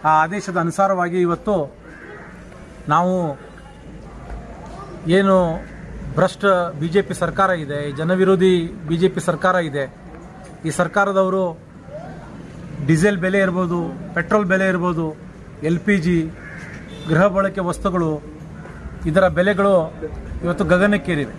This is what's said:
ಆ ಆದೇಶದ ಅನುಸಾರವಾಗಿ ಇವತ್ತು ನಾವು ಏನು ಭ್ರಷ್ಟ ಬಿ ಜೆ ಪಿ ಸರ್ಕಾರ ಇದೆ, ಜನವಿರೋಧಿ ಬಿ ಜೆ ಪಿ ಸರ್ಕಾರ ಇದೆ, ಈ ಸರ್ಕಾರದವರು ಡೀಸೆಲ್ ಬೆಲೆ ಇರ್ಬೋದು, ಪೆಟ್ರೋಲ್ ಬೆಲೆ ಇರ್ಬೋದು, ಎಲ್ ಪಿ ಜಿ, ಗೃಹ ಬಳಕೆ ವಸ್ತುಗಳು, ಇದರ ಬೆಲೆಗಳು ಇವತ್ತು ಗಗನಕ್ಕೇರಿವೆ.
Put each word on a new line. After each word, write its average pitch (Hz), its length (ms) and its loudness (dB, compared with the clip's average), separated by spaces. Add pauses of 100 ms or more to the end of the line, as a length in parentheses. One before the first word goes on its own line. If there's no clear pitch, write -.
ಆ 156 180 6
ಆದೇಶದ 180 340 -2
ಅನುಸಾರವಾಗಿ 180 640 2
ಇವತ್ತು 175 560 0 (1120)
ನಾವು 170 500 2 (1700)
ಏನು 185 540 4 (500)
ಭ್ರಷ್ಟ 180 300 2 (360)
ಬಿ 165 80 -2
ಜೆ 185 140 4
ಪಿ 190 120 -6
ಸರ್ಕಾರ 185 360 0
ಇದೆ, 147 420 -4
ಜನವಿರೋಧಿ 180 800 4 (140)
ಬಿ 165 100 0
ಜೆ 180 120 4
ಪಿ 190 120 0
ಸರ್ಕಾರ 180 340 2
ಇದೆ, 143 400 -2 (680)
ಈ 160 60 0
ಸರ್ಕಾರದವರು 190 920 2 (1300)
ಡೀಸೆಲ್ 175 320 4
ಬೆಲೆ 185 200 2
ಇರ್ಬೋದು, 175 760 0
ಪೆಟ್ರೋಲ್ 196 320 2
ಬೆಲೆ 190 220 4
ಇರ್ಬೋದು, 170 480 0 (460)
ಎಲ್ 165 160 2
ಪಿ 202 200 2
ಜಿ, 165 320 2 (800)
ಗೃಹ 165 180 6
ಬಳಕೆ 196 340 0
ವಸ್ತುಗಳು, 170 800 -2 (680)
ಇದರ 180 220 4
ಬೆಲೆಗಳು 180 680 4 (500)
ಇವತ್ತು 175 200 0
ಗಗನಕ್ಕೇರಿವೆ. 180 760 2